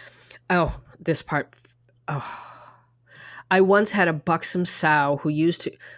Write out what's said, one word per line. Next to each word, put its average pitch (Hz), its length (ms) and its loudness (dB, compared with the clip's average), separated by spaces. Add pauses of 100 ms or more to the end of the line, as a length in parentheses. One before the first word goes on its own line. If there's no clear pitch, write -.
(500)
Oh, 170 280 0 (200)
this - 240 -4
part. - 320 -6 (540)
Oh. - 380 -10 (1080)
I 185 80 6
once 202 300 4
had 202 180 2
a 165 40 0
buxom 165 520 -2
sow 147 580 0
who 156 60 -2
used 160 340 0
to, - 100 -8 (260)